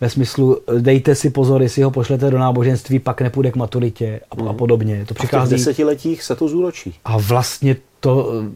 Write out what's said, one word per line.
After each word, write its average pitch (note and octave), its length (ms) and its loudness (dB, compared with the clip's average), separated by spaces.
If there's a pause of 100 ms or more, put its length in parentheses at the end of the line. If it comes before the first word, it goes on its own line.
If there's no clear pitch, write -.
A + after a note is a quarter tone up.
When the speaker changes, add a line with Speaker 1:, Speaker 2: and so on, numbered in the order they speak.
Speaker 1:
ve A#2+ 100 0
smyslu, C3 480 2 (200)
dejte C3+ 360 4
si - 160 0
pozor, C3+ 320 2
jestli B2+ 200 0
ho C3+ 80 4
pošlete C3 400 0
do B2+ 80 2
náboženství, B2+ 600 0
pak B2+ 220 -4
nepůjde B2+ 300 0
k A#2 60 -4
maturitě A2+ 640 -4 (100)
a, - 100 -16
a - 20 -4
Speaker 2:
Mhm. G#2+ 140 -4
Speaker 1:
podobně. A2+ 380 2
To G2+ 60 -4
Speaker 2:
A G2+ 40 -8
v - 20 -12
těch A2+ 100 -10
Speaker 1:
přichází B2+ 340 0
Speaker 2:
desetiletích D3 720 0
se - 140 -4
to D#3+ 120 0
zúročí. E3 460 -4 (100)
Speaker 1:
A A2 140 0
vlastně A#2+ 580 0 (240)
to, C3 320 2
eh, A2 240 -4